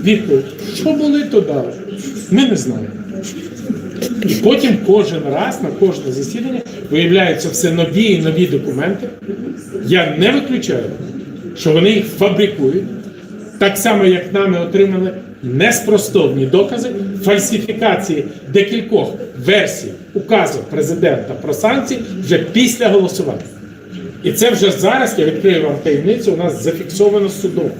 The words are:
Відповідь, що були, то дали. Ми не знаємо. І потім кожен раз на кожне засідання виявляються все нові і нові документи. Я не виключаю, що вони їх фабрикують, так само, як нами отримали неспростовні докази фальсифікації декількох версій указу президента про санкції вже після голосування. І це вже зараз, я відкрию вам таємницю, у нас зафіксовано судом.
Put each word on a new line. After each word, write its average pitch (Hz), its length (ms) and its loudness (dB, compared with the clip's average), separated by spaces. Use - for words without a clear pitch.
Відповідь, 160 420 2
що 320 160 0
були, 294 320 2
то 208 180 2
дали. 139 300 -4
Ми 254 140 6
не 214 100 2
знаємо. 117 340 -4
І - 60 2
потім 254 420 2
кожен 185 340 4
раз 170 300 -4
на 156 60 -2
кожне 147 420 0
засідання 226 500 -4
виявляються 170 580 2
все 139 220 0
нові 170 320 2
і 190 180 4
нові 160 240 2
документи. 139 600 -2
Я 165 320 2
не 214 120 4
виключаю, 226 540 0
що 156 140 2
вони 175 200 6
їх 208 140 2
фабрикують, 185 640 2
так 196 200 2
само, 202 280 2
як 180 280 4
нами 196 260 2
отримали 190 520 2
неспростовні 151 1000 2
докази 226 440 2
фальсифікації 196 1000 0
декількох 202 600 2
версій - 460 0
указу 185 460 0
президента 147 720 0
про 147 120 -4
санкції 254 460 0
вже 160 140 2
після 226 500 2
голосування. 185 540 2
І - 80 2
це 233 200 4
вже 190 200 4
зараз, 214 460 2
я 160 80 2
відкрию 160 380 2
вам 143 200 0
таємницю, 165 500 2
у 156 40 0
нас 160 260 -2
зафіксовано 196 680 2
судом. 151 500 -2